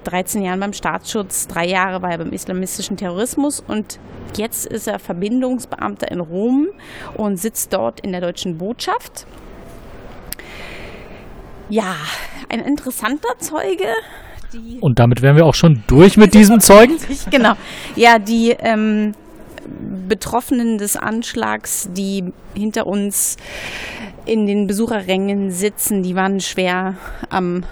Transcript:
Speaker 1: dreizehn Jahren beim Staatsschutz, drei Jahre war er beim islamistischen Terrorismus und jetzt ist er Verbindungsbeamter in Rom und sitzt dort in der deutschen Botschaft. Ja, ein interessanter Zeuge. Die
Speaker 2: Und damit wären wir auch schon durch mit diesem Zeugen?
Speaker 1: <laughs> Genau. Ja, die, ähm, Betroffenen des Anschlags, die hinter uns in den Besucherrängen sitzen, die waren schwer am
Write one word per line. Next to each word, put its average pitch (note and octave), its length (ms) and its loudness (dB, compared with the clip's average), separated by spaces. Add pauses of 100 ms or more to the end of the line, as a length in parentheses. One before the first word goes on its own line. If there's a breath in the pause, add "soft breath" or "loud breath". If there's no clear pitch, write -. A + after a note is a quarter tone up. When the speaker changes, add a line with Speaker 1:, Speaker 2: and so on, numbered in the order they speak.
Speaker 1:
dreizehn F#3 380 -4
Jahren F#3 160 -2
beim G3+ 140 -4
Staatsschutz, F#3+ 720 -6
drei E3+ 200 -4
Jahre F#3 360 -2
war F3+ 80 -4
er E3+ 80 -4
beim E3 140 -6
islamistischen F#3 640 -8
Terrorismus A3+ 640 -4
und - 400 -8 (360)
jetzt A3+ 300 -6
ist - 220 -8
er G3+ 100 -4
Verbindungsbeamter A3 1120 -4
in F3 100 -6
Rom A3+ 480 -2 (460 loud breath)
und G#3 220 -4
sitzt - 360 -6
dort G#3+ 280 -4
in G3+ 120 -8
der F3+ 100 -6
deutschen F3 340 -6
Botschaft. A#3+ 720 -8 (2500 loud breath)
Ja, G3+ 260 -2 (540 loud breath)
ein - 120 -4
interessanter C#4+ 760 -4
Zeuge. E4+ 500 -4 (640 soft breath)
Die A#3 280 -14
Speaker 2:
Und B2 180 2
damit A#2+ 240 4
wären C#3 140 8
wir E3 100 8
auch C3+ 80 6
schon D3+ 320 6
durch E3+ 300 10
mit G#3 180 10
diesem G#3+ 240 10
Zeugen? A3+ 380 10 (160)
Speaker 1:
<laughs> - 180 -6
Genau. A#3 220 4 (440 loud breath)
Ja, A#3 220 8
die, A3+ 400 2
ähm, G#3+ 540 0 (960)
Betroffenen A#3 720 -2
des G3+ 180 -4
Anschlags, A3 960 -6
die G3 400 -6 (220)
hinter G#3+ 320 -4
uns G3+ 500 -4 (880 loud breath)
in A3 220 0
den G3+ 200 0
Besucherrängen G3 840 -2
sitzen, G3 520 -4
die F3+ 120 -4
waren F#3+ 260 0
schwer F#3 540 -4 (340 loud breath)
am F3+ 440 -2